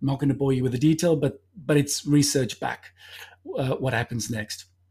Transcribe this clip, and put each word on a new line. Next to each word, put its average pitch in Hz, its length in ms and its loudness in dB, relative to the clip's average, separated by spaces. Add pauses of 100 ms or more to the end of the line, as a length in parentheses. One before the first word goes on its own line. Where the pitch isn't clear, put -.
I'm 135 60 -2
not 135 140 0
gonna 139 140 2
bore 135 180 0
you 127 100 2
with 127 100 0
the 127 60 -2
detail, 160 380 4
but, 139 260 -2 (140)
but 151 200 0
it's 143 300 0
research 143 540 2
back, - 320 -8 (680)
uh, 135 160 -2
what 139 180 -2
happens 117 380 -4
next. 110 360 -10 (240)